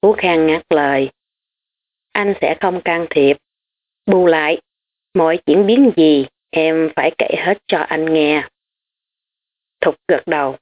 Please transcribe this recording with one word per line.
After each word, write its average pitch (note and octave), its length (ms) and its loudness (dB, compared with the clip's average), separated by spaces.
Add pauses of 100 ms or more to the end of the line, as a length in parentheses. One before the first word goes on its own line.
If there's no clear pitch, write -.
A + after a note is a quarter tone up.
Phú G#3 160 4
Khang E3 280 0
ngắt D#3+ 240 -2
lời. C#3 400 0 (1000)
"Anh G3+ 280 -2
sẽ D3+ 200 -2
không F3+ 240 -4
can E3+ 260 -4
thiệp. C#3+ 260 2 (720)
Bù F#3 200 2
lại, D#3+ 340 0 (540)
mọi E3+ 320 0
diễn F#3 200 2
biến A#3+ 300 4
gì D3+ 300 4 (240)
em D#3+ 460 -2
phải C#3+ 220 -2
kể - 100 -2 (100)
hết G3 280 -2
cho F#3 120 -2
anh D#3+ 360 -4
nghe." D3+ 340 0 (1300)
Thục - 140 0 (140)
gật D3+ 180 0
đầu. C#3+ 360 -4